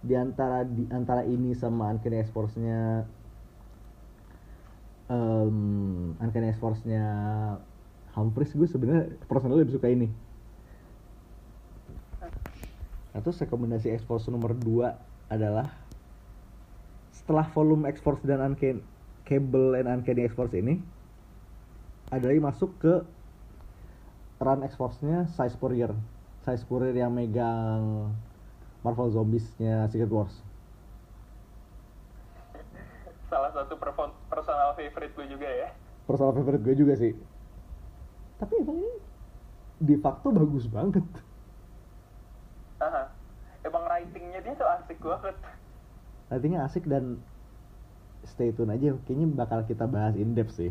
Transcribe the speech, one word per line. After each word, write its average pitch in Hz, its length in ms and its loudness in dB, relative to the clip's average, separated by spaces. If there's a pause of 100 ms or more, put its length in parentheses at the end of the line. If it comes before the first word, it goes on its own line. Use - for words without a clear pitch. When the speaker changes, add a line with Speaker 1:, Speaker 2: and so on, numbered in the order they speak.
Speaker 1:
Di 123 160 2
antara, 127 480 0
di 117 240 -2
antara 123 320 0
ini 123 320 2
sama 117 400 0
Uncanny 113 320 0
X-Force-nya, 113 800 0 (2000)
em, 110 480 4 (640)
Uncanny 113 340 0
X-Force-nya 110 520 0 (1080)
Humphries, 113 380 0
gue 156 160 4
sebenarnya 135 480 2 (160)
personally 131 320 6
lebih 131 160 2
suka 123 80 2
ini. 123 240 4 (3000)
Nah, 107 80 -2
terus - 160 -2
rekomendasi 117 640 0
X-Force 113 240 -2
nomor 117 320 0
dua 117 400 4 (320)
adalah 110 400 2 (1400)
setelah 156 400 2
volume 156 340 6
X-Force 147 380 0
dan 135 160 4
Uncanny, 135 400 2 (420)
Cable 131 560 4
and 123 80 2
Uncanny 123 400 2
X-Force 117 240 -2
ini, 117 240 2 (1400)
ada 127 160 2
lagi 147 80 6
masuk 156 400 0
ke 170 240 6 (1400)
run 135 320 4
X-Force-nya 147 640 0
Size 123 240 0
Courier. 120 400 0 (480)
Size 123 240 0
Courier 127 240 2
yang 123 160 2
megang 110 1040 0 (720)
Marvel 120 240 2
Zombies-nya 110 800 2
Secret 110 240 2
Wars. 104 220 0 (3000)
Speaker 2:
Salah 143 160 2
satu 143 320 -6
perso-, 147 320 -4 (160)
personal 143 480 2
favorite 151 400 -8
lu 147 80 -10
juga 139 240 -8
ya? 127 240 -4 (320)
Speaker 1:
Personal 135 320 4
favorite 139 240 2
gue 127 160 4
juga 143 160 8
sih. 113 240 4 (1200)
Tapi 359 240 0
emang 294 160 0
ini 440 160 -2 (880)
de 147 160 10
facto 147 320 0
bagus 147 400 4
banget. 160 380 2 (1700)
Speaker 2:
Aha. - 320 -2 (560)
Emang 170 240 -2
writing-nya 175 560 -4
dia 247 80 -6
tuh 269 160 2
asik 175 320 -2
banget. 190 320 -4 (960)
Speaker 1:
Writing-nya 147 400 0
asik - 160 -4
dan 127 320 0 (1120)
stay 120 240 0
tune 113 160 0
aja. 135 240 2 (160)
Kayaknya 147 240 2
bakal 113 320 0
kita 113 240 0
bahas 107 240 2
in 107 240 2
depth 113 160 0
sih. 87 180 -2